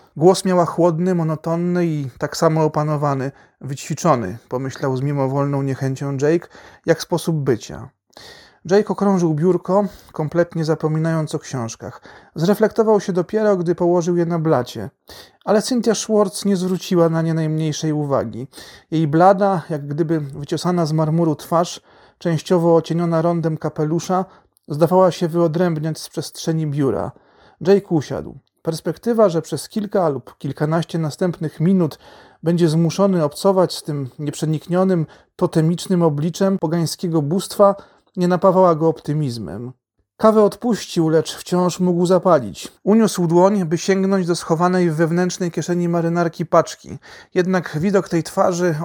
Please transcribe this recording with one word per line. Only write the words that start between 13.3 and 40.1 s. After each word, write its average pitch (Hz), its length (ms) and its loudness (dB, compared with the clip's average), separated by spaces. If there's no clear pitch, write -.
gdy 175 180 0
położył 175 420 2
je 170 80 2
na 170 140 -2
blacie. 127 500 0
Ale 202 160 4
Cynthia 233 340 0
Schwartz 208 500 0
nie 196 100 2
zwróciła 180 540 2
na 165 120 0
nie 165 120 0
najmniejszej 156 600 -2
uwagi. 131 540 -2
Jej 160 160 0
blada, 185 600 4
jak 147 180 -8
gdyby 156 320 -2
wyciosana 156 680 -2
z 151 80 -2
marmuru 160 420 2
twarz, - 460 -2
częściowo 170 580 2
ocieniona 165 460 0
rondem 165 360 0
kapelusza, 165 680 -2
zdawała 170 440 4
się 175 160 -2
wyodrębniać 165 720 0
z - 100 -16
przestrzeni - 580 -6
biura. 127 440 -2
Jake 196 260 2
usiadł. 135 500 -4
Perspektywa, 208 680 0
że 165 120 -2
przez - 280 -8
kilka 196 400 -2
lub - 280 -8
kilkanaście 156 640 -4
następnych 160 600 -4
minut 175 400 2
będzie 170 260 2
zmuszony 170 540 2
obcować 180 540 2
z - 60 -12
tym 143 260 -6
nieprzeniknionym, 160 840 0
totemicznym 170 640 0
obliczem 170 560 0
pogańskiego 165 640 -2
bóstwa, 190 540 2
nie 180 120 0
napawała 180 480 4
go 160 120 0
optymizmem. 123 880 -4